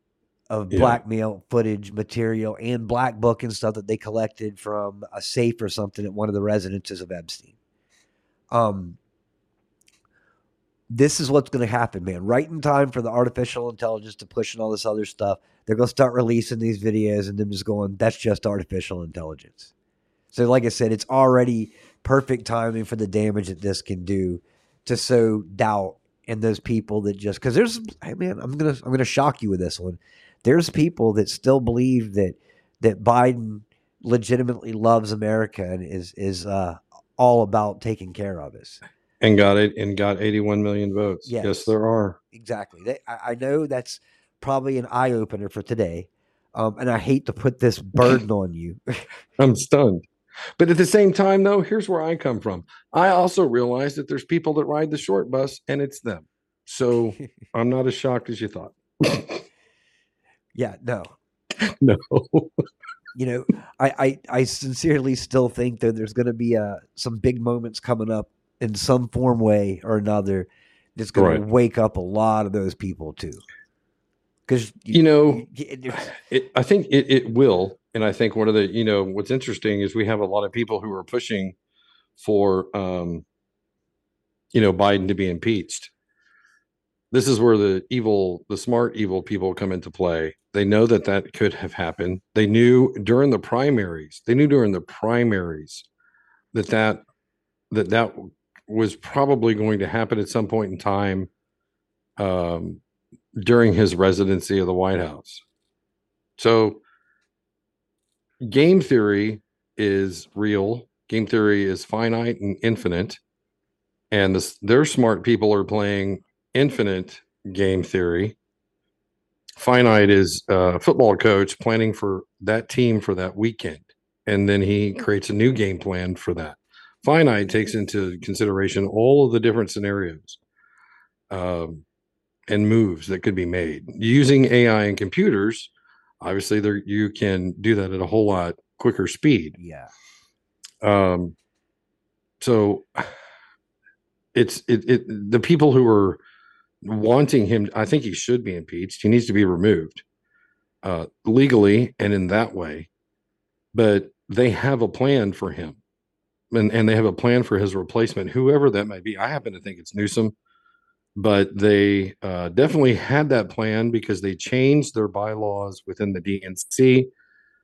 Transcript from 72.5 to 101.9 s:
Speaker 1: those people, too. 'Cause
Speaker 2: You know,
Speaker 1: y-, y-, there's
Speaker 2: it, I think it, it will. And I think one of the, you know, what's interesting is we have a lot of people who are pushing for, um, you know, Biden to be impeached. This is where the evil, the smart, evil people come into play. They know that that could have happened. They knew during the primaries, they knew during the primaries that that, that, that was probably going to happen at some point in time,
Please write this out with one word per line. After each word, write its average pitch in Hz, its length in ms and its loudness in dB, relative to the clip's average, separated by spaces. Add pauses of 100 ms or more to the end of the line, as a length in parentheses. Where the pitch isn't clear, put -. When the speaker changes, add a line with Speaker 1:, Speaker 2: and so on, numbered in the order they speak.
Speaker 1:
those 95 220 -2
people, 80 380 -10
too. - 200 -14 (1160)
'Cause 117 240 0 (120)
Speaker 2:
You 135 200 4
know, 151 260 6
Speaker 1:
y-, 120 160 -2 (100)
y-, 135 240 -14
there's 127 140 -8 (360)
Speaker 2:
it, 131 260 -2
I 127 80 4
think 196 260 2
it, 135 200 4
it 123 220 2
will. 104 460 2 (160)
And 110 100 -2
I 104 80 0
think 110 240 -2
one 110 120 0
of 107 60 4
the, 104 120 4
you 107 180 -4
know, 104 180 2
what's 95 280 -6
interesting 110 500 -4
is 98 140 -4
we 110 120 -2
have 107 140 0
a 101 60 -2
lot 101 180 -2
of 95 80 -8
people 110 280 -4
who 107 120 -10
are 92 120 -10
pushing 98 500 -6 (640)
for, 98 500 0 (100)
um, 87 480 -6 (1300)
you 120 80 4
know, 101 120 6
Biden 98 360 2
to 98 60 0
be 95 140 -2
impeached. 90 640 -6 (1200)
This 127 140 2
is 123 140 2
where 117 160 6
the 95 340 2
evil, 104 580 -2
the 104 80 -6
smart, 120 380 -2
evil 95 280 -2
people 92 320 -4
come 95 180 -4
into 87 180 -8
play. 82 460 -4 (160)
They 101 120 0
know 107 220 4
that 113 180 4
that 98 280 -2
could 104 220 -2
have 87 180 -12
happened. 90 480 -6 (140)
They 107 120 4
knew 120 460 6 (100)
during 123 280 4
the 110 80 2
primaries, 101 880 -4
they 120 80 2
knew 147 120 4
during 127 260 4
the 90 80 -2
primaries 95 1040 -4 (680)
that 110 160 -4
that, 110 340 0 (680)
that, 104 180 -2
that 110 240 0 (540)
was 107 260 -2
probably 131 600 0
going 107 260 0
to 95 80 -4
happen 113 320 -2
at 95 80 -4
some 110 180 -2
point 104 260 -4
in 90 60 -10
time, 98 500 -2 (920)